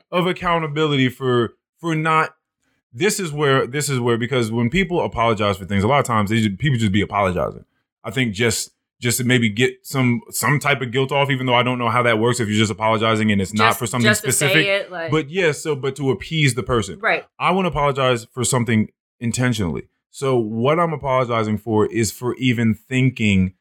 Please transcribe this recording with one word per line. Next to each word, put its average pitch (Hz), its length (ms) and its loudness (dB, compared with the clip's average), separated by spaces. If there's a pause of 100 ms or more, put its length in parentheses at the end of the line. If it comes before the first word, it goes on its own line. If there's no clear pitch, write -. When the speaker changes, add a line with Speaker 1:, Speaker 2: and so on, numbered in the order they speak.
(120)
Speaker 1:
of 175 160 0
accountability 156 800 0
for, 120 440 -2 (260)
for 165 160 -4
not, 160 360 0 (600)
this 202 280 -2
is 170 120 -6
where, 135 360 0
this 139 220 -4
is 131 100 0
where, 120 180 0
because 117 340 -2
when 117 200 0
people 170 320 0
apologize 107 540 0
for 95 80 -12
things, 98 180 0
a 107 40 2
lot 139 120 4
of 127 60 0
times 107 260 2
they 113 100 2
just, 101 160 0
people 135 220 0
just 107 120 0
be 101 100 2
apologizing. 87 640 -2 (400)
I 117 60 -10
think 120 240 -2
just, 110 380 -2 (280)
just 120 200 -2
to 127 40 -4
maybe 120 260 2
get 127 360 -2
some, 123 360 0 (100)
some 139 260 -2
type 139 240 0
of 113 100 -8
guilt 135 200 -2
off, 139 180 2
even 131 160 -2
though 127 80 2
I 120 80 6
don't 123 160 0
know 120 120 0
how 120 120 2
that 117 160 2
works 120 220 2
if 110 100 0
you're 107 80 0
just 110 140 2
apologizing 110 600 2
and 98 80 2
it's 95 140 -2
not 107 140 4
Speaker 2:
Just, 120 120 2
Speaker 1:
for 123 60 -6
something 117 240 0
Speaker 2:
just 147 140 0
to 135 80 -2
say 147 160 0
Speaker 1:
specific. 156 200 2
Speaker 2:
it, 196 240 -2
like 165 200 -6
Speaker 1:
But 151 180 0
yeah, 170 220 0
so, 147 240 -4
but 135 220 -6
to 139 120 -2
appease 139 460 0
the 117 80 -4
person. 117 360 -2
Speaker 2:
Right. 175 240 -2 (140)
Speaker 1:
I 151 140 0
wanna 185 180 0
apologize 131 640 0
for 123 100 -4
something 113 460 0 (300)
intentionally. 113 640 -2 (260)
So 135 300 0
what 117 400 0
I'm 170 120 0
apologizing 123 680 -2
for 107 260 2
is 110 260 -2
for - 260 -6
even 117 360 2
thinking 110 880 0